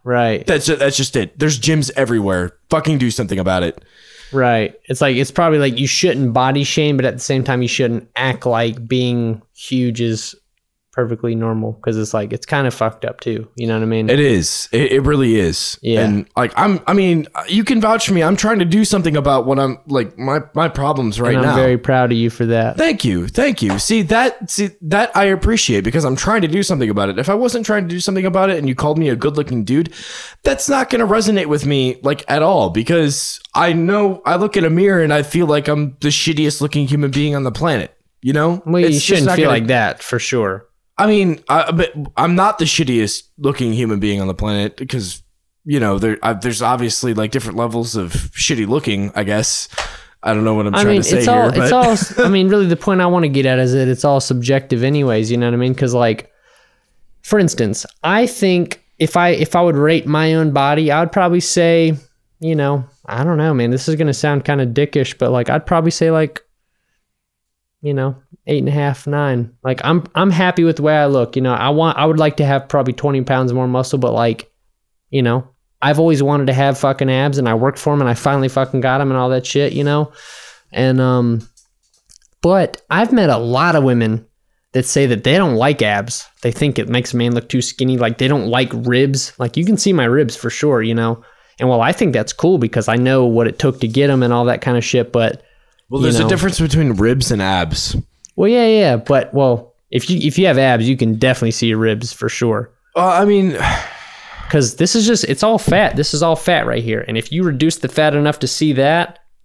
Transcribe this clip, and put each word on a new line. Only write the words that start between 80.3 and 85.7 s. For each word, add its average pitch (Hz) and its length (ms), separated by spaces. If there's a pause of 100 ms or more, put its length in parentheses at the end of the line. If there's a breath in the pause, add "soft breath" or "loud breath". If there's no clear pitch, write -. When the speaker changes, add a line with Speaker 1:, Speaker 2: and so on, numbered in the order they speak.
Speaker 1:
And, 131 280
um, 120 480 (960)
but 180 480
I've 220 220
met 208 180
a 113 80
lot 131 380
of 139 80
women 113 420 (460)
that 127 120
say 139 220
that 120 180
they 139 120
don't 180 180
like 131 260